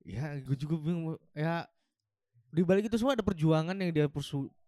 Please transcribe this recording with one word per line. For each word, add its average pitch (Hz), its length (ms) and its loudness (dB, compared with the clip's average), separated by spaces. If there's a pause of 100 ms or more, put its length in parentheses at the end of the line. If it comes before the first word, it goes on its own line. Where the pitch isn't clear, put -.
Ya, 143 360 -8
gua 131 160 -4
juga 147 220 -2
bingung. 160 420 -4 (140)
Ya, 160 340 -2 (840)
di 160 140 2
balik 196 240 4
itu 220 80 -2
semua 247 200 2
ada 226 80 0
perjuangan 160 520 2
yang 190 160 -2
dia 151 160 4
persu-, 139 440 -6 (160)